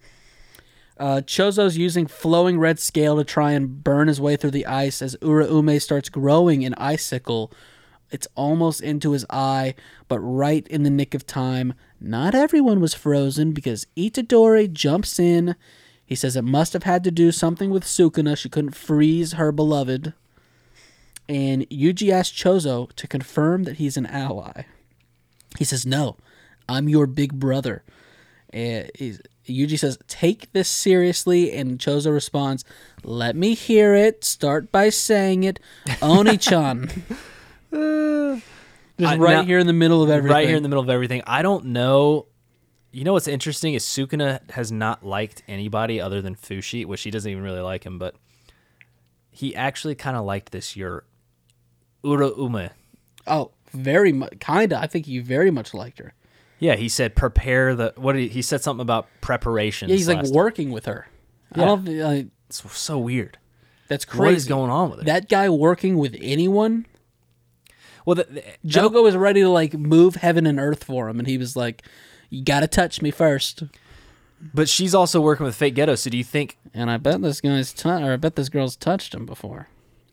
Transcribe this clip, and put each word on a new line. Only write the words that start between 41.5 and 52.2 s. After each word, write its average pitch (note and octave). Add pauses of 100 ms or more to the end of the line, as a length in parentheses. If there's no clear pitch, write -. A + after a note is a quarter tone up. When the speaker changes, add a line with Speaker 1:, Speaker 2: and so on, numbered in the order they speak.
Speaker 2:
know. C3+ (640)
You B2+
know F#3
what's F3
interesting D3
is B2
Sukuna C#3
has A2+
not A2
liked G2+
anybody G#2+
other F#2+
than F#2+
Fushi, G2
which F#2
he -
doesn't G#2
even F#2+
really F#2
like F#2
him, F#2
but F#2 (1160)
he C3+
actually C3+
kinda B2+
liked G2
this -
your F2+ (1000)
Uraume. C3 (580)